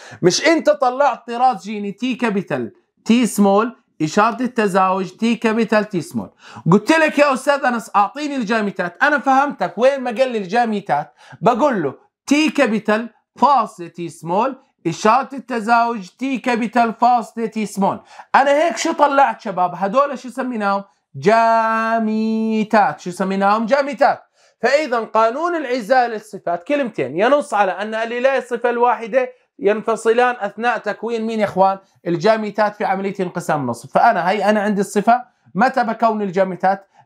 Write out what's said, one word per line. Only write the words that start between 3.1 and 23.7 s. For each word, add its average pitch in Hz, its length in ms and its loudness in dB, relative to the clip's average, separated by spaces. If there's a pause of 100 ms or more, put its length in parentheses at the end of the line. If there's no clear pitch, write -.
سمول، 202 500 2 (260)
إشارة 214 400 2
التزاوج 190 680 0
تي 226 260 -2
كابيتال، 214 540 0
تي 175 120 -4
سمول. 104 280 -8 (420)
قلت 208 200 4
لك 311 280 2
يا 285 140 4
أستاذ 277 320 0
أنس 240 300 -4
أعطيني 277 400 -2
الجاميتات. 208 680 -4
أنا 294 160 4
فهمتك 262 580 0
وين 269 240 2
ما 247 100 -6
قال 254 200 0
لي 233 60 -2
الجاميتات، 202 760 -2 (280)
بقول 233 420 2
له 135 100 -2 (340)
تي 294 220 2
كابيتال 220 600 0 (260)
فاصلة 226 520 0
تي 165 220 -10
سمول، 196 460 -2 (320)
إشارة 214 460 2
التزاوج 233 760 -2
تي 269 280 -6
كابيتال 233 560 0
فاصلة 233 520 0
تي 220 200 -4
سمول. 190 340 -4 (360)
أنا 277 160 4
هيك 311 260 0
شو 320 160 -2
طلعت 277 480 2
شباب؟ 180 340 -2
هدول 247 440 -2
شو 254 100 -16
سميناهم؟ 220 540 -4 (320)
جاميتات. 220 1800 0
شو 180 120 -10
سميناهم؟ 196 540 0
جاميتات. 269 580 0 (380)